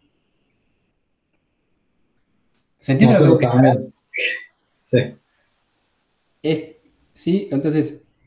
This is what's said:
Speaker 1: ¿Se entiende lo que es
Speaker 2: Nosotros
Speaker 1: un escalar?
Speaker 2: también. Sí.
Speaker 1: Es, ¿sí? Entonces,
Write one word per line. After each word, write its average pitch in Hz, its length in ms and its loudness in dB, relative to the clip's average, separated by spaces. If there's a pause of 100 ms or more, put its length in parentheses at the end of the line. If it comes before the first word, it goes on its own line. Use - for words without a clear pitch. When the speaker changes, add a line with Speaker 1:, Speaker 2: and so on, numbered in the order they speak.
(2750)
Speaker 1:
¿Se - 140 -6
entiende 202 220 4
lo 190 60 4
que 151 40 4
es 135 60 6
Speaker 2:
Nosotros 117 80 4
Speaker 1:
un 127 60 0
escalar? 123 300 2
Speaker 2:
también. - 200 -8 (880)
Sí. 104 320 -2 (1300)
Speaker 1:
Es, 156 340 -6 (380)
¿sí? 190 360 -4
Entonces, 151 520 -4 (240)